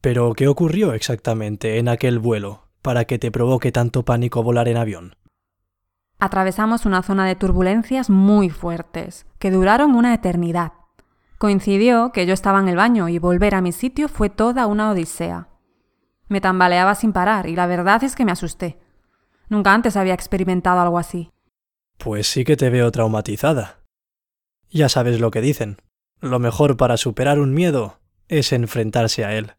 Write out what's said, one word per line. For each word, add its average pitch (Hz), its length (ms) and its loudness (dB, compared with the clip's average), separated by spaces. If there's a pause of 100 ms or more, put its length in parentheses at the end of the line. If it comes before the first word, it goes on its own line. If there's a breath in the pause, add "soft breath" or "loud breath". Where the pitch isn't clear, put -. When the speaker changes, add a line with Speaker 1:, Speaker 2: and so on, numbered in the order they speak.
Speaker 1:
¿Pero 120 340 0
qué 135 120 0
ocurrió 160 460 0
exactamente 110 840 -4
en 120 100 0
aquel 120 320 0
vuelo 104 480 -4 (140)
para 120 220 -2
que 123 140 -4
te 113 140 -4
provoque 127 400 0
tanto 120 320 0
pánico 120 400 0
volar 120 240 0
en 117 80 0
avión? 95 400 -6 (1040)
Speaker 2:
Atravesamos 196 640 0
una 190 180 0
zona 190 240 0
de 185 100 -2
turbulencias 202 720 0
muy 196 400 6
fuertes, 170 760 -10 (120)
que 190 140 -2
duraron 220 420 4
una 240 200 4
eternidad. 175 580 -2 (680)
Coincidió 214 760 2
que 180 140 0
yo 185 80 2
estaba 196 240 2
en 190 100 2
el 175 60 0
baño 208 340 2
y 170 120 -2
volver 180 340 2
a 190 60 2
mi 180 100 0
sitio 262 380 -4
fue 208 200 -2
toda 240 380 0
una 214 240 0
odisea. 170 580 -6 (760)
Me 196 140 -2
tambaleaba 185 560 4
sin 214 160 0
parar 185 360 0
y 165 60 -6
la 180 120 0
verdad 180 360 0
es 269 140 -4
que 254 80 0
me 185 80 0
asusté. 175 480 -8 (680)
Nunca 202 240 2
antes 220 240 2
había 185 180 0
experimentado 180 680 -2
algo 175 180 0
así. 170 320 -8 (680)
Speaker 1:
Pues 104 280 -4
sí 131 180 -2
que 147 120 2
te 131 120 2
veo 120 220 2
traumatizada. 110 880 -2 (920)
Ya 127 200 2
sabes 120 320 0
lo 113 100 2
que 110 100 -4
dicen. 110 400 -4 (400)
Lo 127 200 -2
mejor 123 360 2
para 120 200 2
superar 131 420 0
un 139 160 0
miedo 143 460 -2 (260)
es 147 260 -2
enfrentarse 113 720 -2
a 104 100 -4
él. 110 240 -8